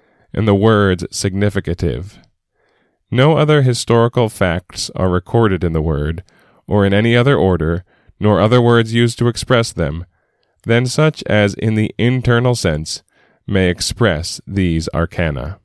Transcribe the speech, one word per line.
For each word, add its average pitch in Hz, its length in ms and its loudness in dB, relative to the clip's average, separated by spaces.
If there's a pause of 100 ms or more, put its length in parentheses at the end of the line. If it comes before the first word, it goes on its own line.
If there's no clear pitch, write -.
(360)
and 110 120 0
the 101 80 4
words 98 560 2
significative. 92 1080 -4 (920)
No 143 260 4
other 151 240 2
historical 117 680 0
facts - 640 -4
are 92 120 0
recorded 92 560 0
in 82 100 0
the 80 80 -2
word, 78 420 -4 (420)
or 101 220 2
in 98 40 0
any 113 240 2
other 123 220 2
order, 85 480 0 (340)
nor 104 220 4
other 113 180 4
words 117 360 2
used 117 240 0
to 120 80 2
express 117 440 -2
them, 82 360 -6 (560)
than 120 240 0
such 156 400 -2
as 104 260 2
in 110 220 -2
the 107 240 -2
internal 123 560 0
sense 80 480 -4 (420)
may 95 240 0
express 87 800 -2
these 85 440 -2
arcana. 80 720 -4